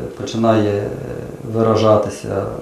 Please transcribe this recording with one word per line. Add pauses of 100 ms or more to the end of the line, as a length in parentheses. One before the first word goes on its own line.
(220)
починає,
е, (680)
виражатися. (180)